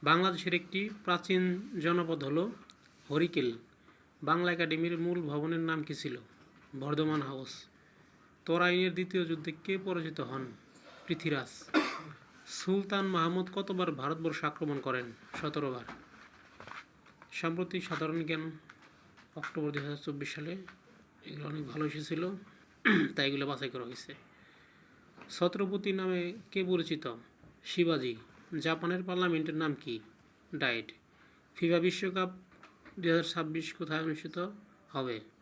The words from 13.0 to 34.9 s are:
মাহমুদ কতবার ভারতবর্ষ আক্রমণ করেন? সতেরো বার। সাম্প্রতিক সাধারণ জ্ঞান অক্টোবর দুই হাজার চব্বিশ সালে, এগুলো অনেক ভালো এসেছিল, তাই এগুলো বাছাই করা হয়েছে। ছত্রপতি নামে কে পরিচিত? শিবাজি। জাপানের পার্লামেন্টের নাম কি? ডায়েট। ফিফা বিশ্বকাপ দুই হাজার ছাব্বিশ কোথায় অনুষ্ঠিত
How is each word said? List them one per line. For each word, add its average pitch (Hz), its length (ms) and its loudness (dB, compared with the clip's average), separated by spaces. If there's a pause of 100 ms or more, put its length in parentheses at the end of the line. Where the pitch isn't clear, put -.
মাহমুদ 180 460 2
কতবার 185 400 0
ভারতবর্ষ 156 520 -2
আক্রমণ 147 360 0
করেন? 123 320 -2 (280)
সতেরো 147 320 -2
বার। 120 120 -8 (1500)
সাম্প্রতিক 175 520 -2
সাধারণ 160 380 -2
জ্ঞান 160 280 -4 (840)
অক্টোবর 151 340 -2
দুই 143 120 -4
হাজার 147 140 -6
চব্বিশ 143 380 -6
সালে, 160 220 -6 (680)
এগুলো 147 240 -10
অনেক 151 180 -6
ভালো 151 200 -2
এসেছিল, 156 440 -4 (840)
তাই 139 120 4
এগুলো 139 180 0
বাছাই 139 240 -4
করা 127 140 -6
হয়েছে। 127 300 -12 (1160)
ছত্রপতি 196 600 2
নামে 185 400 0 (180)
কে 190 140 0
পরিচিত? 160 500 0 (500)
শিবাজি। 147 520 2 (420)
জাপানের 165 440 0
পার্লামেন্টের 175 520 2
নাম 156 200 2
কি? 117 260 -6 (540)
ডায়েট। 123 380 0 (640)
ফিফা 170 220 6
বিশ্বকাপ 185 520 2 (720)
দুই 170 100 2
হাজার 165 140 6
ছাব্বিশ 160 500 -2
কোথায় 156 280 -2
অনুষ্ঠিত 160 460 -4 (420)